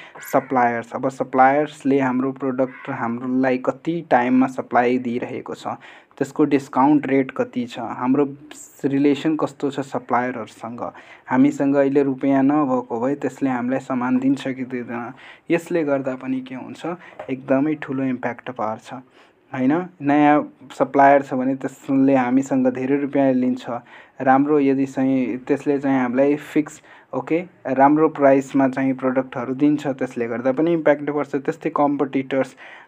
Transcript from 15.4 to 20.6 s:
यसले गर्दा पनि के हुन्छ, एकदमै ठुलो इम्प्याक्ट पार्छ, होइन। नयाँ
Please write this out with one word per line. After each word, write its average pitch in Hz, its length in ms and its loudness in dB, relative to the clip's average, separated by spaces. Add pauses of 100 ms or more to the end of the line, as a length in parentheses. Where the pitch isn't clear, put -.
यसले 165 340 0
गर्दा 135 300 -2
पनि 131 260 -6
के 131 140 -14
हुन्छ, 127 320 -12 (440)
एकदमै 135 440 0
ठुलो 139 280 -6
इम्प्याक्ट 127 480 -6
पार्छ, 113 420 -8 (640)
होइन। 151 340 0 (140)
नयाँ 147 500 4 (260)